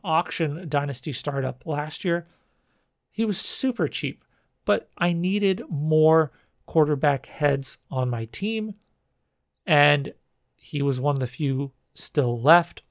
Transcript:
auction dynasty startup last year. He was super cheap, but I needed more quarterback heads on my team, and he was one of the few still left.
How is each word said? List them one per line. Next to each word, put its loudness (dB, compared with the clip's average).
auction -2
dynasty -4
startup -6
last -6
year. 0
He -2
was -2
super -2
cheap, -8
but 0
I 0
needed 0
more 4
quarterback 2
heads -2
on -2
my -4
team, -4
and 4
he -8
was 0
one 0
of -2
the -2
few -4
still -2
left. 4